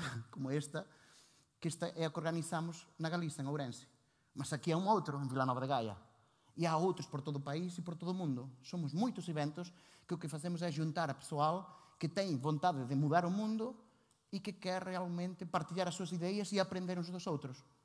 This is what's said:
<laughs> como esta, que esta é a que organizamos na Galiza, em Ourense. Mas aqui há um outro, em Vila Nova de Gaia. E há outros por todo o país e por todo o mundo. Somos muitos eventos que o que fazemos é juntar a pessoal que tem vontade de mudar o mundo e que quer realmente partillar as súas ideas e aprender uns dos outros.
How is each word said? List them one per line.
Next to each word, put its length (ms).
<laughs> 200
como 180
esta, 380
que 80
esta 200
é 180
a 40
que 100
organizamos 680
na 120
Galiza, 320
em 60
Ourense. 400
Mas 180
aqui 200
há 60
um 100
outro, 340
em 60
Vila 180
Nova 160
de 60
Gaia. 300
E 80
há 120
outros 300
por 140
todo 160
o 40
país 360
e 40
por 140
todo 140
o 40
mundo. 360
Somos 300
muitos 340
eventos 460
que 60
o 40
que 100
fazemos 340
é 100
juntar 380
a 40
pessoal 840
que 80
tem 300
vontade 480
de 100
mudar 300
o 60
mundo 440
e 80
que 160
quer 240
realmente 640
partillar 400
as 80
súas 160
ideas 400
e 80
aprender 400
uns 80
dos 160
outros. 400